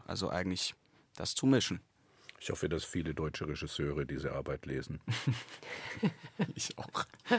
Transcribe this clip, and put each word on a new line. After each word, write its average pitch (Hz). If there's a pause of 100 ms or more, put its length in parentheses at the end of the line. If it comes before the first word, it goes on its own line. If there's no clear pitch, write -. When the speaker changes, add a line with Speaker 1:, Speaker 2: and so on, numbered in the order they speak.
Speaker 1:
Also 92
eigentlich 90 (400)
das -
zu -
mischen. 123 (580)
Speaker 2:
Ich -
hoffe, -
dass 80
viele 80
deutsche 76
Regisseure 73
diese 67
Arbeit 69
lesen. -
Speaker 1:
<laughs> -
Ich -
auch. - (340)